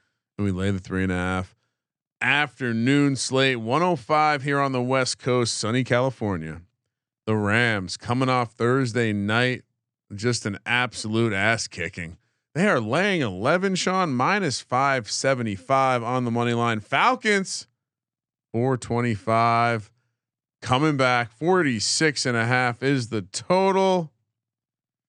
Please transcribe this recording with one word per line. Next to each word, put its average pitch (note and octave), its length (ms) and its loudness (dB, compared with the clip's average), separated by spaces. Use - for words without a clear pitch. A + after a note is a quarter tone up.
and G2+ 80 -2
we G2 40 0
lay F#2+ 200 -2
the F#2+ 80 -2
three F#2+ 240 -4
and F#2+ 100 0
a F2+ 40 -2
half. F#2 380 -4
Afternoon C3+ 920 0
slate, C3 400 0
one A#2 260 0
oh F3+ 140 2
five D3+ 480 0
here C#3+ 160 0
on C#3 120 0
the B2+ 80 -2
West B2+ 380 0
Coast, B2 400 0
sunny A#2+ 260 0
California. G2+ 800 -2
The A2 100 2
Rams G#2 600 0
coming B2+ 320 0
off B2 220 0
Thursday A#2+ 600 0
night, A2 500 0
just A#2 320 -2
an G2+ 180 -6
absolute A2+ 720 0
ass G#2+ 320 0
kicking. E2+ 500 -10
They F#3 140 2
are D#3 120 2
laying D#3+ 420 0
eleven, C#3+ 520 0
Sean, F3+ 400 -2
minus D#3 460 -2
five C3 500 0
seventy-five B2+ 920 0
on B2+ 200 -2
the A#2+ 60 -2
money A#2 220 0
line. A#2 280 0
Falcons, G3+ 840 0
four B2 240 0
twenty-five, A#2 1120 0
coming D3 360 2
back. B2 360 2
Forty-six D#3 920 0
and B2 100 0
a A2+ 100 2
half B2+ 360 0
is C3 260 0
the A2 140 -4
total. F#3+ 880 0